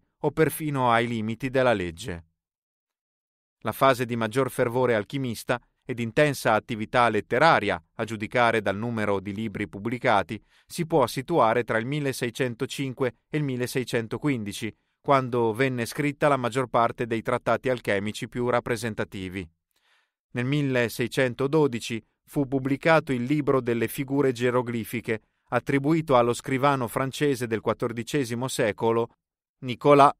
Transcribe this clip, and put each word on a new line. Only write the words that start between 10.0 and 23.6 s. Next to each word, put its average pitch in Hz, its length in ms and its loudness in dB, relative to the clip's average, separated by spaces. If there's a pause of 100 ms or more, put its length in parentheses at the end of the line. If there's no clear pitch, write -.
si - 200 -6
può 160 220 2
situare 123 560 2
tra 113 140 0
il 113 80 -2
milleseicentocinque 131 1300 -4 (120)
e - 80 -4
il 151 60 -2
milleseicentoquindici, 120 1300 -4 (260)
quando 123 520 2
venne 127 320 0
scritta 147 420 0
la 139 100 4
maggior 123 300 -2
parte 117 400 0
dei 113 140 -2
trattati 120 480 0
alchemici 110 600 -2
più 120 200 -4
rappresentativi. 107 1000 -4 (840)
Nel 123 120 -4
milleseicentododici 131 1600 0 (220)
fu 143 220 -2
pubblicato 139 640 2
il 120 120 -2
Libro 135 360 0
delle 117 280 0